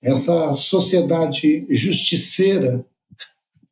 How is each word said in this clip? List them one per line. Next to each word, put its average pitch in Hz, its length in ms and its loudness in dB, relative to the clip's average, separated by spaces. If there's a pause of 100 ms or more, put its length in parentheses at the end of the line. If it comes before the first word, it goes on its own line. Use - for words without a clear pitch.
essa 143 520 0
sociedade 160 1160 0
justiceira 139 1160 0 (880)